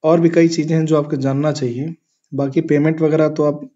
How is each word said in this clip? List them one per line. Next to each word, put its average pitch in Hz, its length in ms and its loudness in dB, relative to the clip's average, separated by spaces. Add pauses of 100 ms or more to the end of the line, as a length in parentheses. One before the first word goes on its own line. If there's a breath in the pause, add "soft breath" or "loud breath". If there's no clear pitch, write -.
और 165 180 4
भी 170 80 4
कई 165 180 4
चीज़ें 160 300 -2
हैं 160 80 0
जो 156 120 2
आपको 147 180 -2
जानना 135 360 -2
चाहिए। 131 440 -6 (380)
बाकी 139 280 -2
पेमेंट 156 400 0
वगैरह 156 280 2
तो 151 140 -2
आप 147 320 -4